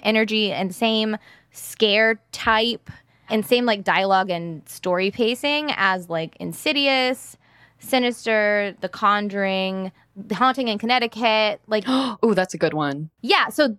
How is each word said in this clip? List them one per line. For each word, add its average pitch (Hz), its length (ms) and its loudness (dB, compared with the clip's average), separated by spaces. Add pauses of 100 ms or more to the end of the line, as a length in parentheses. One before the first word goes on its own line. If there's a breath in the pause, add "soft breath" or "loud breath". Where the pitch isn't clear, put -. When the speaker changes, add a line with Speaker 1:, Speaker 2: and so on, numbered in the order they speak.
Speaker 1:
energy 214 500 2
and 180 220 -4
same 220 420 0 (340 soft breath)
scare 220 680 0 (120)
type 226 600 0 (400 soft breath)
and 220 140 0
same, 247 200 2
like, 208 180 0
dialogue 190 460 2
and 170 400 -4
story 185 400 0
pacing 285 680 -2
as, 190 320 0
like, 165 320 -6
Insidious, 262 960 -2 (440 soft breath)
Sinister, 214 1000 0
The 185 80 -6
Conjuring, 196 1000 -2 (240 soft breath)
The 196 200 -8
Haunting 254 320 0
in 214 100 -2
Connecticut, 220 880 0
like 214 200 -2
Speaker 2:
<gasps> 262 360 -2
Ooh, 220 120 4
that's 185 180 0
a 165 60 -10
good 156 160 0
one. 147 340 -4 (120)
Speaker 1:
Yeah, 285 280 2
so 247 300 0